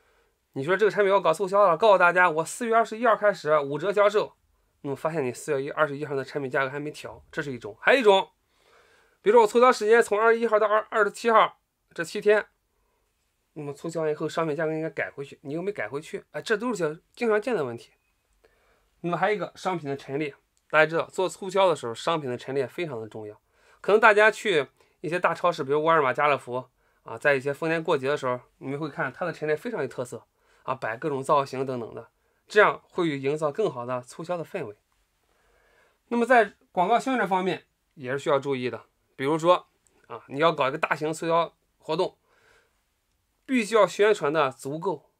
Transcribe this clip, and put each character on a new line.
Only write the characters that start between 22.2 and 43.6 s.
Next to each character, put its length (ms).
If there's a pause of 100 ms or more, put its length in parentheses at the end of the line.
品 80
的 80
陈 160
列 140
非 180
常 160
的 60
重 200
要。 140 (400)
可 100
能 80
大 140
家 180
去 360 (340)
一 80
些 100
大 140
超 180
市， 120
比 80
如 120
沃 80
尔 100
玛、 100
家 160
乐 100
福 280 (380)
啊， 140
在 180
一 40
些 140
逢 160
年 140
过 140
节 100
的 100
时 80
候， 140 (180)
你 100
们 120
会 100
看 240
它 120
的 60
陈 140
列 100
非 140
常 120
有 60
特 160
色 220 (380)
啊， 100
摆 240
各 100
种 140
造 240
型 180
等 160
等 140
的， 160 (380)
这 120
样 300
会 180 (120)
营 180
造 140
更 200
好 140
的 160
促 220
销 120
的 80
氛 220
围。 100 (1300)
那 100
么 80
在 280 (180)
广 160
告 100
宣 180
传 140
方 160
面 220 (260)
也 180
是 60
需 140
要 80
注 160
意 160
的， 140 (300)
比 80
如 140
说 300 (400)
啊， 200
你 120
要 120
搞 160
一 40
个 80
大 160
型 180
促 140
销 260 (240)
活 180
动， 220 (1300)
必 180